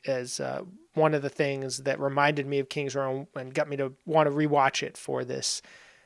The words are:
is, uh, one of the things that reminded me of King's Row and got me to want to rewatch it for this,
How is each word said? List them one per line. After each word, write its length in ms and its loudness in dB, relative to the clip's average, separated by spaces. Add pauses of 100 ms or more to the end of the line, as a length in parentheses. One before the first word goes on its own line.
is, 340 -2
uh, 220 -4 (320)
one 200 4
of 80 0
the 80 -4
things 500 -4
that 200 -2
reminded 480 2
me 120 0
of 100 -4
King's 260 -6
Row 400 -2
and 180 -10
got 140 0
me 100 -6
to 160 -4 (120)
want 240 6
to 60 0
rewatch 460 4
it 160 -8
for 280 -6
this, 360 -4 (440)